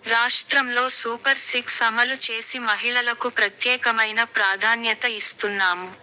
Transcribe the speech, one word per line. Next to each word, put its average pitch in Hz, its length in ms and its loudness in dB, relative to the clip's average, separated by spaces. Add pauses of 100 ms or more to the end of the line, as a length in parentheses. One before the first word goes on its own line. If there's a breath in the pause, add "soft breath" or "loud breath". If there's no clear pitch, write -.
రాష్ట్రంలో 247 800 2
సూపర్ 247 480 0
సిక్స్ - 460 0
అమలు 233 300 2
చేసి 233 460 -4
మహిళలకు 240 720 -2
ప్రత్యేకమైన 226 960 0
ప్రాధాన్యత 220 800 0
ఇస్తున్నాము. 196 960 -2